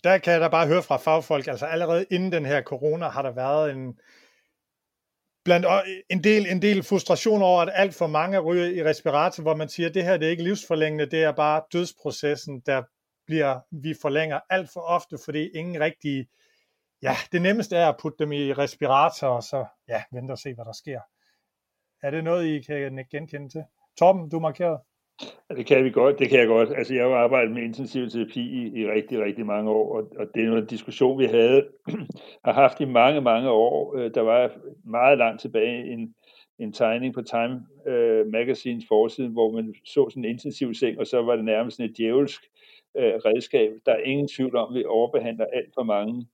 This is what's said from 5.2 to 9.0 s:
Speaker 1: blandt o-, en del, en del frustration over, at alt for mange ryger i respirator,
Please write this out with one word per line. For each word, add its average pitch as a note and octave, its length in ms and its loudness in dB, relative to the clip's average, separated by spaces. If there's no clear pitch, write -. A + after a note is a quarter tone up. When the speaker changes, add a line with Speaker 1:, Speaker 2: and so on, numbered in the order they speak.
Speaker 1:
blandt F3 220 4
o-, F#3+ 440 0
en F#3 140 -2
del, G#3 220 4
en F3+ 160 -2
del G3+ 200 2
frustration G3+ 600 2
over, F3+ 200 4
at E3+ 120 -2
alt F#3+ 200 2
for E3+ 120 -2
mange D#3+ 320 0
ryger F3 280 0
i F3 180 -4
respirator, D#3 580 0